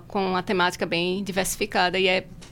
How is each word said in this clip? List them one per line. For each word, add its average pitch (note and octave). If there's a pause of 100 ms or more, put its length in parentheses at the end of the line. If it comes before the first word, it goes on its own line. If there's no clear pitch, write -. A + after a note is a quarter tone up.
com F#3+
uma F#3
temática F3+
bem F3+
diversificada F#3
e F#3+
é F#3 (240)